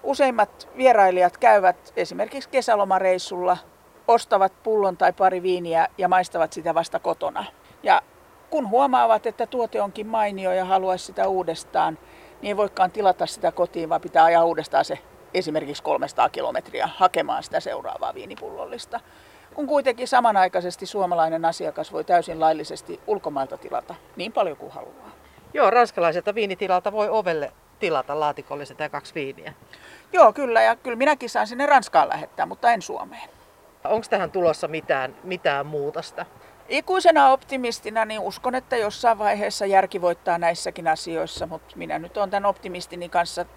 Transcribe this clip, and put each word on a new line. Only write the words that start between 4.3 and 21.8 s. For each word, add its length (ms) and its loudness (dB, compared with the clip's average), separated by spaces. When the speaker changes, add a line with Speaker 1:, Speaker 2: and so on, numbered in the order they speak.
Speaker 1:
pullon 340 0
tai 160 4
pari 300 2
viiniä 460 0
ja 100 0
maistavat 440 0
sitä 220 -4
vasta 240 -2
kotona. 460 -4
Ja 200 2
kun 200 -2
huomaavat, 560 2
että 200 -4
tuote 360 -4
onkin 240 -8
mainio 460 -2
ja 120 0
haluaisi 400 0
sitä 240 -2
uudestaan, 680 -2
niin 80 -8
ei 80 -2
voikaan 340 0
tilata 360 2
sitä 260 -4
kotiin, 360 -4
vaan 120 -2
pitää 240 4
ajaa 200 6
uudestaan 400 0
se 140 -8
esimerkiksi 480 -4
kolmesataa 460 -2
kilometriä 680 -6
hakemaan 480 0
sitä 180 -6
seuraavaa 540 -8
viinipullollista. 840 -12
Kun 120 -6
kuitenkin 420 0
samanaikaisesti 760 2
suomalainen 580 -2
asiakas 480 -4